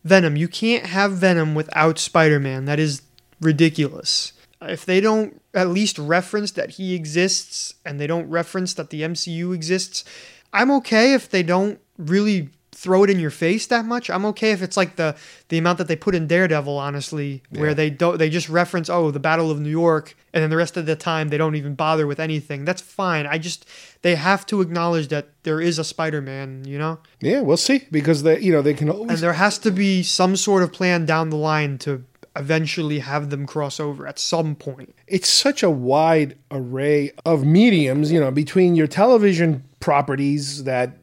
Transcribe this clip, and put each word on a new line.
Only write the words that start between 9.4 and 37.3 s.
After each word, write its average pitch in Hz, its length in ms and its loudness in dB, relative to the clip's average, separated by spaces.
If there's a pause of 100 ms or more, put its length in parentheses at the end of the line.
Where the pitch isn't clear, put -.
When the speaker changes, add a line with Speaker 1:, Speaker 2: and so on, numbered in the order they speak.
Speaker 1:
exists, 185 520 -6 (500)
I'm 240 180 2
okay 247 420 4
if 262 160 0
they 185 140 0
don't 190 360 0 (180)
really 185 520 0 (280)
throw 185 280 4
it 196 40 2
in 190 100 2
your 151 120 -2
face 196 360 -2
that 233 180 0
much. 233 240 -4
I'm 185 160 -2
okay 214 260 0
if 185 100 -2
it's 180 140 -6
like 185 220 0
the, 156 180 -2 (320)
the 165 100 -2
amount 165 200 4
that 175 100 -4
they 165 80 0
put 190 180 -2
in 160 140 -2
Daredevil, 156 500 0
honestly, 143 720 -6
where 147 200 -2
Speaker 2:
Yeah. 147 40 0
Speaker 1:
they 156 160 0
don't, 170 280 0
they 160 120 2
just 156 200 -2
reference, 170 400 0
"Oh, 170 220 0
the 139 80 -6
Battle 160 300 0
of 147 120 -2
New 147 80 -4
York," 160 440 0 (200)
and 160 100 2
then 156 60 0
the 160 80 2
rest 165 180 0
of 170 100 -4
the 156 100 0
time 156 340 -4
they 147 80 -2
don't 156 180 0
even 143 200 -6
bother 156 300 0
with 143 140 -4
anything. 151 460 -6
That's 180 160 -4
fine. 170 460 -2
I 151 100 -2
just, 160 280 -10 (360)
they 175 140 2
have 185 320 0
to 208 120 -2
acknowledge 170 480 -2
that 147 220 -6 (140)
there 156 180 -2
is 170 180 0
a 156 60 -4
Spider-Man, 135 800 -8
you 139 120 -10
know? 160 220 -4 (220)
Speaker 2:
Yeah, 214 180 0
we'll 160 160 2
see, 269 360 0
because 151 320 2
they, 160 180 4
you 185 100 2
know, 151 100 4
they 147 120 2
can 151 160 0
always 214 220 -4
Speaker 1:
And 196 80 0
there 170 140 0
has 202 260 2
to 220 120 0
be 190 320 2
some 185 320 0
sort 190 260 2
of 175 120 0
plan 175 320 0
down 160 240 0
the 156 80 -4
line 151 420 -2
to 131 240 -6 (320)
eventually 151 640 -2
have 143 300 -6
them 143 160 -6
cross 147 340 -6
over 143 260 -8
at 139 140 -14
some 160 340 -2
point. 143 400 -12 (140)
Speaker 2:
It's 190 220 0
such - 340 2
a 185 60 4
wide 147 640 2 (160)
array 139 600 -2 (120)
of 156 200 2